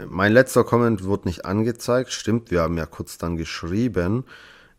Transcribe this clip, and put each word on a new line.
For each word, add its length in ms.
Mein 240
letzter 320
Comment 400
wird 200
nicht 200
angezeigt. 680
Stimmt, 380
wir 120
haben 140
ja 100
kurz 320
dann 180
geschrieben. 880